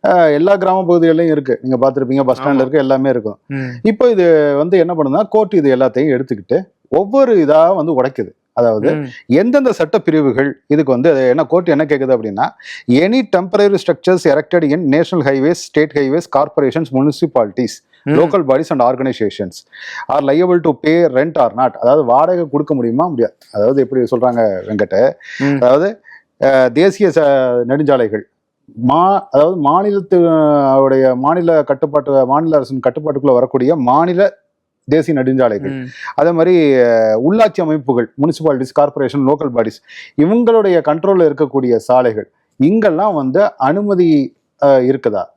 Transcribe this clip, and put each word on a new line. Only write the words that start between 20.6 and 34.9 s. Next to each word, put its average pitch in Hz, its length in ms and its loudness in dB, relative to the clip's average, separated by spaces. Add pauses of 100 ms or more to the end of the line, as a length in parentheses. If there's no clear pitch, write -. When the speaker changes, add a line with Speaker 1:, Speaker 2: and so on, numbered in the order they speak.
Speaker 1:
to 156 100 0
pay 156 380 2
rent 139 300 0
or 123 180 2
not." 123 160 0
அதாவது, 135 320 2
வாடகை 160 460 2
கொடுக்க 147 240 -2
முடியுமா, 123 320 -2
முடியாது. 120 280 -4 (180)
அதாவது, 117 300 0
எப்படி 127 180 -2
சொல்றாங்க 117 680 0
வெங்கட், 104 460 0 (260)
Speaker 2:
ம். 139 160 -2
Speaker 1:
அதாவது, 143 460 0 (400)
அஹ், 131 320 2
தேசிய 190 360 0
ச-, 135 600 2
நெடுஞ்சாலைகள், 131 540 0 (680)
மா-, 180 420 2
அதாவது 156 320 2
மாநிலத்து, 190 560 0 (100)
அஹ், 147 480 2
உடைய 135 380 2
மாநில 160 500 0
கட்டுப்பாட்டு, 139 600 -2
மாநில 151 300 0
அரசின் 131 320 -2
கட்டுப்பாட்டுக்குள்ள 143 440 -2
வரக்கூடிய 127 440 0
மாநில 170 640 0 (480)
தேசிய 151 340 0